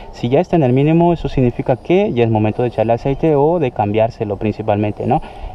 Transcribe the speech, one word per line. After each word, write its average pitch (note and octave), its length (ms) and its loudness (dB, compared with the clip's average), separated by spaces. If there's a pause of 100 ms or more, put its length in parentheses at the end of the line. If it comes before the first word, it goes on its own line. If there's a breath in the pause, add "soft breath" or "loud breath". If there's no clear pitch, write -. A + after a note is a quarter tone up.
(120)
Si - 180 -6
ya C3+ 100 4
está F3+ 180 -2
en D#3+ 60 2
el B2 100 2
mínimo, E3 400 4
eso D3 160 -4
significa B2+ 480 0
que G3 360 0
ya A#2+ 100 2
es A2+ 60 2
momento G#2+ 320 0
de B2 60 0
echarle A2+ 260 0
aceite C#3 420 0
o D3+ 220 2
de C3+ 140 -2
cambiárselo G#2+ 680 -2
principalmente, G#2 680 -2
¿no? C3+ 140 0 (340 loud breath)